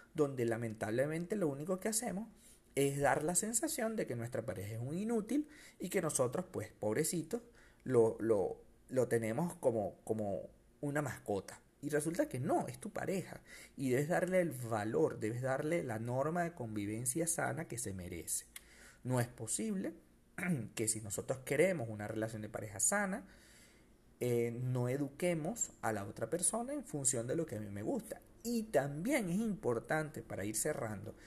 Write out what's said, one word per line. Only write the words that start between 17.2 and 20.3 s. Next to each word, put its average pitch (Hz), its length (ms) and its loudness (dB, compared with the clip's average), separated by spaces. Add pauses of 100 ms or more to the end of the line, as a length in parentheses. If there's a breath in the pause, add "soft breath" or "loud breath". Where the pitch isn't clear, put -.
sana 143 420 -2
que 120 100 -6
se 98 140 -4
merece. 90 540 -6 (580 loud breath)
No 127 160 2
es 120 80 0
posible 202 640 -4 (420)